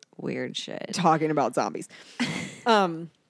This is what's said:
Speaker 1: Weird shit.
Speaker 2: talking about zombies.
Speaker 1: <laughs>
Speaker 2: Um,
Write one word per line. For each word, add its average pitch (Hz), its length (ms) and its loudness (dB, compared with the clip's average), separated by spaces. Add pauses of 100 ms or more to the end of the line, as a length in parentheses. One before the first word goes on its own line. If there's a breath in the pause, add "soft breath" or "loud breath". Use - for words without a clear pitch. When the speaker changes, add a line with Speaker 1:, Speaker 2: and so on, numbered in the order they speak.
(180)
Speaker 1:
Weird 127 380 -6
shit. - 360 -8
Speaker 2:
talking 156 380 4
about 135 240 2
zombies. - 340 -2 (320 loud breath)
Speaker 1:
<laughs> 240 80 -2 (380 loud breath)
Speaker 2:
Um, 175 440 4 (200)